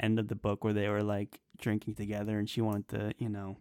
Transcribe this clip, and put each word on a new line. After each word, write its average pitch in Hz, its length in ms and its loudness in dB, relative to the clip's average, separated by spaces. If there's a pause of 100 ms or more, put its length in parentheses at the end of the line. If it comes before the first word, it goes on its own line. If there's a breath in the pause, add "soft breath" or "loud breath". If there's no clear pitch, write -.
end 110 160 4
of 107 80 -2
the 107 80 -2
book 101 280 -2
where 107 100 4
they 104 160 2
were, 104 140 2
like, 104 360 -2 (200)
drinking 107 360 0
together, 104 440 -2
and 104 100 0
she - 120 -2
wanted 104 280 0
to, 107 300 -2
you 117 100 -2
know, 98 320 -6